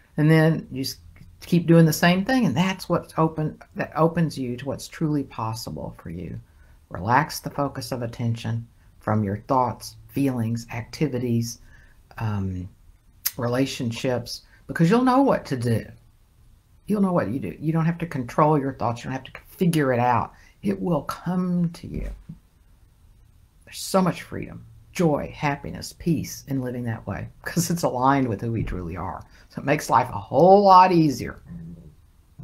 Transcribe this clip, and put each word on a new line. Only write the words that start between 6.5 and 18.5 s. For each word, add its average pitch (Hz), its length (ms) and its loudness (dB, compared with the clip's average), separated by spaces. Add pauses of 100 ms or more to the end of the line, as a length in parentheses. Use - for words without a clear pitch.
Relax 123 500 -2
the - 100 -10
focus 135 420 -6
of 120 100 -6
attention 117 640 -6 (320)
from 107 240 -2
your 101 140 -2 (100)
thoughts, 127 480 -2 (120)
feelings, 117 640 -2
activities, 120 840 -4 (580)
um, 95 500 -4 (720)
relationships, 123 1080 -4 (240)
because 165 220 2
you'll 240 140 4
know 254 180 4
what 233 240 2
to 139 120 -4
do. 117 280 0 (1000)
You'll 208 140 0
know 185 120 2
what 120 160 2
you 127 100 -4
do. 87 200 -8
You 156 120 -2
don't 160 140 2
have 170 140 0
to 165 80 -6
control 151 520 2